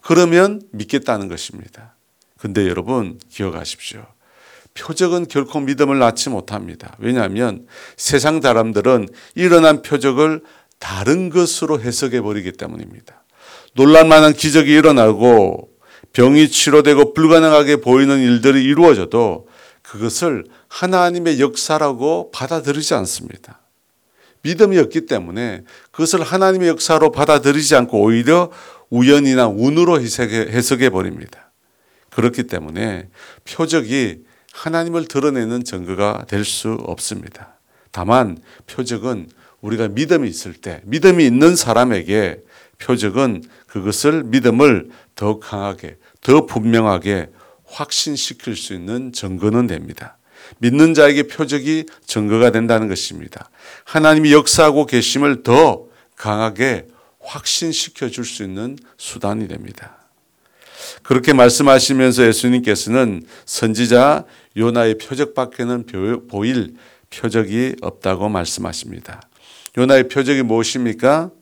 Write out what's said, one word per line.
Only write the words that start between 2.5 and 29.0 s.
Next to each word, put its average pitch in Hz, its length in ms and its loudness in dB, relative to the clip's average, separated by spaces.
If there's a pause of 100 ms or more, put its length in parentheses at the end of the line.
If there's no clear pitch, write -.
여러분, 87 520 -6 (100)
기억하십시오. 95 760 -12 (680)
표적은 170 540 -4
결코 143 320 -6
믿음을 139 400 -2
낳지 120 300 0
못합니다. 98 720 -12
왜냐하면 107 680 -4 (300)
세상 147 440 -2
사람들은 113 680 0 (260)
일어난 165 460 4
표적을 147 600 -2 (380)
다른 131 500 -4
것으로 156 520 -2
해석해 120 400 -4
버리기 101 320 -8
때문입니다. - 680 -18 (540)
놀랄 156 280 8
만한 156 280 6
기적이 147 400 2
일어나고 113 960 4 (440)
병이 139 360 6
치료되고 147 640 4
불가능하게 156 640 4
보이는 135 420 2
일들이 127 440 2
이루어져도 120 840 2 (360)
그것을 110 600 -6 (220)
하나님의 175 720 -2
역사라고 143 920 -2
받아들이지 143 640 -6
않습니다. - 680 -10 (800)
믿음이 180 380 2
없기 160 260 -2
때문에 98 580 -8 (280)
그것을 165 320 -2
하나님의 185 460 0
역사로 160 420 2
받아들이지 143 640 2
않고 120 260 2
오히려 120 500 2 (380)
우연이나 127 580 4